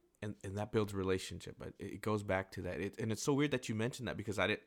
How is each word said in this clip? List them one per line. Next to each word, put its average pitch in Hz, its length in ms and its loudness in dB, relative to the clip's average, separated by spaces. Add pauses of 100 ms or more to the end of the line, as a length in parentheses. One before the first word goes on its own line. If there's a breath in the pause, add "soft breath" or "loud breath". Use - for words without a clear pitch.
(240)
And, 104 200 -4
and 98 140 -4
that 104 140 -2
builds 104 220 4
relationship. 95 640 0
But - 200 -8
it, - 140 -6
it 104 80 -8
goes 107 220 0
back 95 300 0
to 95 100 -6
that. 87 160 -2
It, 98 200 -2
and 110 120 0
it's 104 120 -2
so 147 100 4
weird 143 180 4
that 127 180 0
you 113 60 0
mentioned 113 320 -2
that 85 100 -2
because 98 220 -2
I 92 80 6
didn't, 107 200 2